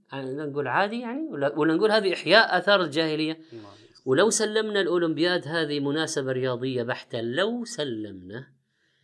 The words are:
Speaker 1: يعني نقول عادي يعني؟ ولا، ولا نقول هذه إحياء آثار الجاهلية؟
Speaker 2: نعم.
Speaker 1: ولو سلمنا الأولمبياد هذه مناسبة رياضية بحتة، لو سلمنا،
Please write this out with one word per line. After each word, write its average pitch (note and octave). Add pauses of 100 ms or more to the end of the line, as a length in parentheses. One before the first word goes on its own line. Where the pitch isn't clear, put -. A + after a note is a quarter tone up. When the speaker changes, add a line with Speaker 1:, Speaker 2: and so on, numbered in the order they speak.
(120)
Speaker 1:
يعني C3+
نقول C#3+
عادي G3+
يعني؟ C4
ولا، D3
ولا D#3+
نقول G#3
هذه G3+
إحياء F#3
آثار F#3+
الجاهلية؟ D#3 (200)
Speaker 2:
نعم. A2+ (420)
Speaker 1:
ولو F#3+
سلمنا G#3+
الأولمبياد F3
هذه D3+
مناسبة C#3+
رياضية B2+
بحتة، A#2+
لو G3
سلمنا، G#2+ (580)